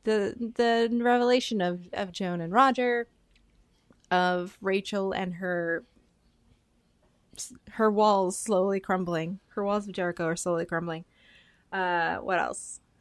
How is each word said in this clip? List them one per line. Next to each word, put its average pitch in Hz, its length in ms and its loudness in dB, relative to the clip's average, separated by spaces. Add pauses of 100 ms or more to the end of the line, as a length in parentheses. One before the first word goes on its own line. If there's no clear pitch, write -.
the, 220 500 -2
the 233 340 4 (140)
revelation 240 560 4
of, 180 320 -2
of 190 220 -6
Joan 175 260 -4
and 170 140 -6
Roger, 247 560 2 (1000)
of 180 520 0
Rachel 190 500 -2
and 180 240 -4
her, 170 480 -2 (1900)
her 220 200 2
walls 202 480 4
slowly 196 400 2
crumbling. 180 600 -2 (100)
Her 202 160 -6
walls 202 200 -2
of 196 80 -12
Jericho 175 320 -4
are 165 120 -2
slowly 175 280 -2
crumbling. 170 380 -6 (680)
Uh, 175 440 0
what 180 220 -2
else? - 400 -6 (220)